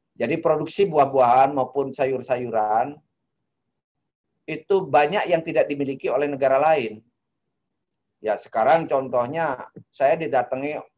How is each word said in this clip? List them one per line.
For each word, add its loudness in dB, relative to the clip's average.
Jadi -2
produksi 0
buah-buahan 4
maupun -4
sayur-sayuran -2
itu -4
banyak 2
yang 2
tidak 0
dimiliki -4
oleh 0
negara 2
lain. 0
Ya, -2
sekarang 0
contohnya -2
saya 2
didatangi -2